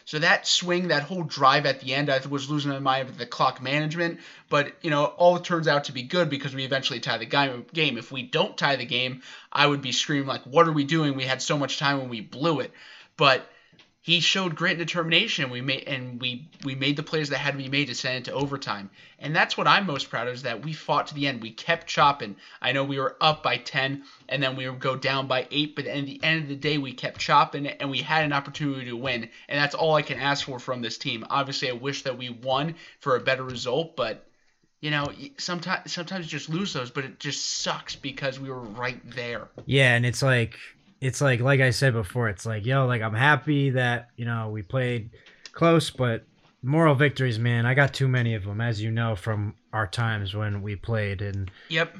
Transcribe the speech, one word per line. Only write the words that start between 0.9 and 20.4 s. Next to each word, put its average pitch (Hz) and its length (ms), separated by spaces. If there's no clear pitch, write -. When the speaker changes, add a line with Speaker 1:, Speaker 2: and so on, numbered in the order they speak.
Speaker 1:
whole 170 200
drive 143 420
at 139 160
the 131 120
end, 147 160
I 135 160
was 139 240
losing 143 220
my 135 80
mind 131 300
with - 80
the 120 100
clock 131 340
management. 156 600
But, 143 320
you 170 80
know, 147 160
all 175 320
turns 165 300
out 143 160
to - 80
be 123 120
good 170 260
because 139 260
we 135 80
eventually 135 380
tie 120 160
the 113 80
guy, 139 280
game. 147 240
If 113 140
we 131 120
don't 175 340
tie 139 200
the 123 80
game, 127 360
I 147 160
would 139 140
be 127 100
screaming, 139 360
like, 123 160
"What 156 240
are 160 40
we 147 140
doing? 151 300
We 131 100
had 131 160
so 156 160
much 139 200
time 143 220
when 127 100
we 117 120
blew 135 400
it." - 100
But 135 320
he 170 200
showed 175 340
grit 170 160
and 170 80
determination. 165 720
We 123 100
made, 135 260
and 127 320
we, 123 300
we 135 100
made 139 240
the 151 60
plays 156 260
that 139 80
had 139 140
to 139 80
be 131 100
made 143 200
to 117 60
send 127 220
it 123 80
to 107 80
overtime. 131 560
And 143 160
that's 208 200
what 180 120
I'm 185 180
most 143 240
proud 120 180
of, 123 60
is 120 80